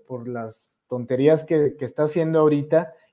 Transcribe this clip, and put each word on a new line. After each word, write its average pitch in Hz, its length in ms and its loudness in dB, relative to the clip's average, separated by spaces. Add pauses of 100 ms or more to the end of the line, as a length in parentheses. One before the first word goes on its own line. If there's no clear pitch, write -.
por 120 180 -12
las 117 600 -12
tonterías 131 560 2
que, 147 340 0
que 139 60 -8
está 127 180 -4
haciendo 160 380 0
ahorita 151 540 2 (180)